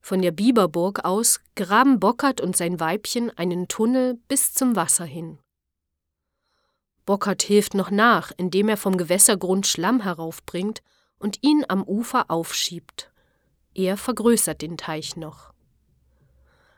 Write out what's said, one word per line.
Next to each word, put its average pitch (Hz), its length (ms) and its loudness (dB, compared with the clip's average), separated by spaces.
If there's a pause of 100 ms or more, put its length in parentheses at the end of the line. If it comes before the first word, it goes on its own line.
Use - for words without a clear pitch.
Von 185 220 -2
der 180 80 2
Biberburg 196 720 2
aus 196 340 0 (160)
graben 214 460 4
Bockert 247 400 2
und 175 160 -2
sein 175 240 -2
Weibchen 208 560 -2
einen 180 320 -2
Tunnel 254 460 0 (120)
bis - 280 -2
zum 247 200 2
Wasser 170 300 0
hin. 160 340 -12 (1700)
Bockert 202 380 -2
hilft 208 320 2
noch 190 160 0
nach, 202 480 2
indem 185 320 0
er 208 80 0
vom 190 180 0
Gewässergrund 185 720 2
Schlamm 214 340 0
heraufbringt 175 840 -6 (360)
und - 240 -6
ihn 294 260 4
am 190 160 0
Ufer 226 460 -2
aufschiebt. - 840 -6 (640)
Er 190 240 -2
vergrößert 220 640 0
den 160 160 -8
Teich - 380 -8
noch. 156 360 -16 (1300)